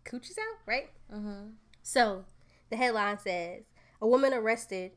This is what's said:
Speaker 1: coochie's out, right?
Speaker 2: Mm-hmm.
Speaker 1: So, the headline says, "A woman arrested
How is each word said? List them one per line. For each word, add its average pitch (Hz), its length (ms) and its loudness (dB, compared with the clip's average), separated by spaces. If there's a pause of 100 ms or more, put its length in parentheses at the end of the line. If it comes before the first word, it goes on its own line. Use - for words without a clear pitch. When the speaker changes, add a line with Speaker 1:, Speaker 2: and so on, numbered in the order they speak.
Speaker 1:
coochie's - 320 -12
out, 440 300 -8
right? 247 220 -2 (240)
Speaker 2:
Mm-hmm. 208 340 -10 (340)
Speaker 1:
So, 208 440 2 (440)
the 226 80 -6
headline 214 420 2
says, 175 440 -6 (360)
"A 220 80 0
woman 269 260 6
arrested 220 640 -2